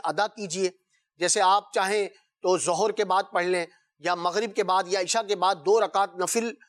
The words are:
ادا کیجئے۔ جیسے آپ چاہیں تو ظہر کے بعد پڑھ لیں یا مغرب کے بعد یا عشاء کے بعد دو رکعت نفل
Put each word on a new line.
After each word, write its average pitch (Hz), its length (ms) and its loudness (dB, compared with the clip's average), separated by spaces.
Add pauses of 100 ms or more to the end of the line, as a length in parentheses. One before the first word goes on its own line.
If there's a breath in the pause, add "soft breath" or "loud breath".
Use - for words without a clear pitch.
ادا 170 240 0
کیجئے۔ 190 420 -4 (480)
جیسے 175 240 0
آپ 196 320 2
چاہیں 202 340 0 (340 soft breath)
تو 180 160 2
ظہر 180 340 0
کے 208 140 -2
بعد 185 260 2
پڑھ 175 140 0
لیں 175 200 -2 (340 soft breath)
یا 175 160 -2
مغرب 185 400 -2
کے 208 80 2
بعد 185 240 2
یا 190 120 -2
عشاء 190 220 -2
کے 202 140 -4
بعد 185 200 0
دو 190 260 2
رکعت 196 340 0
نفل 220 380 -2 (140 soft breath)